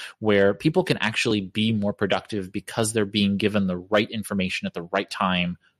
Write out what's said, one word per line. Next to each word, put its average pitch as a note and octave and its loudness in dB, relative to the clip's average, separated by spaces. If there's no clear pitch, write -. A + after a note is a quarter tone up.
where G2+ 4
people - 2
can - 0
actually A2 0
be G#2+ 0
more G2+ 0
productive F#2+ -2
because G#2+ -4
they're A2 2
being G2+ 0
given G2+ 2
the F2+ -2
right G#2+ 0
information G2 -4
at F#2 -8
the F2 -8
right G2 -2
time F2+ 0